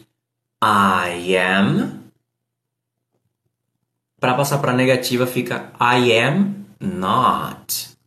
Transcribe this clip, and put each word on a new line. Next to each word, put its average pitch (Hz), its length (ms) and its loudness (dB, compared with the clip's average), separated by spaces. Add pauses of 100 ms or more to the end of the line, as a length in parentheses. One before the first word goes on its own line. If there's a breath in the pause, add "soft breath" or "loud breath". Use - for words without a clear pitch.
(640)
I 92 760 2
am. 95 640 0 (2250)
Pra 123 160 0
passar 139 240 0
pra 127 140 0
negativa 127 540 0
fica 123 520 -6
I 123 400 4
am 175 460 0 (160)
not. 92 1120 -2 (120)